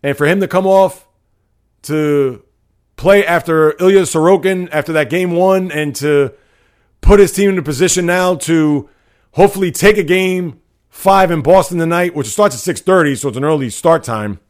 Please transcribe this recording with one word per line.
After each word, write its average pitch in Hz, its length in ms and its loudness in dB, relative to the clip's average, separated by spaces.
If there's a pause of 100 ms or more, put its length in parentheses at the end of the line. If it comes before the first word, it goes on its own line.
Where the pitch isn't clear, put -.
And 139 120 -4
for 147 100 0
him 185 140 0
to 190 80 -4
come 190 180 -2
off 190 400 0 (760)
to 147 600 -2 (540)
play 196 280 2
after 160 560 0
Ilya 190 220 4
Sorokin, 180 720 0
after 151 220 -4
that 151 140 0
game 180 220 -2
one, 185 400 0
and 147 260 -6
to 143 360 0 (680)
put 202 200 6
his 196 120 4
team 196 180 0
into 185 120 -2
position 160 420 -2
now 180 300 0
to 151 560 -2 (440)
hopefully 190 360 0
take 214 260 2
a 202 60 -2
game 180 580 -4 (300)
five 190 400 2
in 165 100 -2
Boston 180 380 2
tonight, 170 380 -2
which 143 100 -6
starts 202 300 0
at 113 40 -12
six 165 200 -6
thirty, 165 340 2
so 139 140 -8
it's 117 100 -8
an 139 60 -6
early 147 260 -2
start 165 320 0
time. 104 480 -8